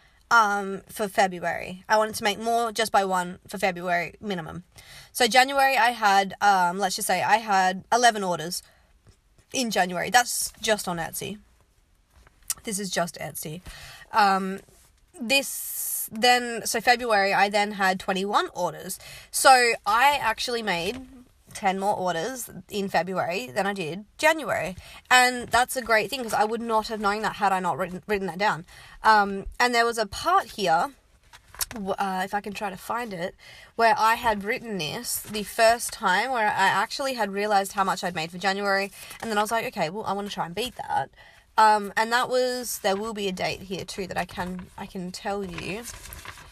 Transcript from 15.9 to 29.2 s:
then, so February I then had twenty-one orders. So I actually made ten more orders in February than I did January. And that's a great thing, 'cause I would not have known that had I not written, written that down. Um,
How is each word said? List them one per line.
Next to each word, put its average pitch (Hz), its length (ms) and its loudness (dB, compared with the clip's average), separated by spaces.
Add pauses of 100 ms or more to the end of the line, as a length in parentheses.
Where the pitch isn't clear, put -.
then, 240 540 2
so 226 160 -2
February 226 500 4
I 196 180 4
then 208 240 0
had 190 260 0
twenty-one 202 560 -2
orders. 165 420 -6 (320)
So 247 440 6 (120)
I 254 340 4
actually 226 440 -2
made 190 360 -2 (540)
ten 196 260 -2
more 196 160 0
orders 185 540 -4 (200)
in 196 200 -4
February 180 580 -2
than 190 180 -2
I 202 60 -2
did 185 320 -6 (140)
January. 190 580 0 (340)
And 247 380 4
that's 247 300 2
a 254 40 -6
great 214 280 2
thing, 262 120 -6
'cause 220 120 -6
I 202 100 2
would 220 160 -2
not 220 300 -2
have 220 100 -6
known 208 220 -2
that 185 160 -4
had 196 160 2
I 185 80 0
not 165 160 -2
written, 180 300 -6
written 196 200 -2
that 170 100 -8
down. 175 280 0 (380)
Um, 202 420 4 (120)